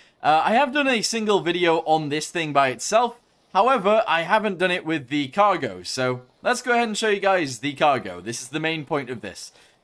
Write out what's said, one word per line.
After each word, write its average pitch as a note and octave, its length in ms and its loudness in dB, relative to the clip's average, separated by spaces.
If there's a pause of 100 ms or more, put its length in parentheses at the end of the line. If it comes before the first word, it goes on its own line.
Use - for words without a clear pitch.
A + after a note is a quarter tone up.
(240)
Uh, D#3 220 4
I F#3+ 80 2
have C4 200 2
done C#4+ 140 0
a A#3+ 140 0
single G#3+ 400 0
video E3+ 380 2
on D#3 300 0
this D3+ 200 -4
thing D#3 240 -4
by C#3 160 4
itself. A3 500 -2 (340)
However, G#3+ 540 4
I E3 140 2
haven't G3 380 0
done F3+ 120 2
it F3+ 140 -4
with D#3 240 -4
the C#3+ 200 -2
cargo, C#3+ 520 0
so B2+ 400 -4 (220)
let's A#3+ 180 0
go A#3+ 100 -2
ahead A#3 160 2
and G#3 100 -6
show A3 120 0
you G3+ 100 0
guys F3 400 0
the C#3+ 140 -4
cargo. A#2 480 0
This A2+ 200 -8
is - 80 -14
the D3+ 100 -6
main D#3+ 260 -4
point C#3 240 -4
of B2+ 120 -10
this. F2+ 300 -14 (320)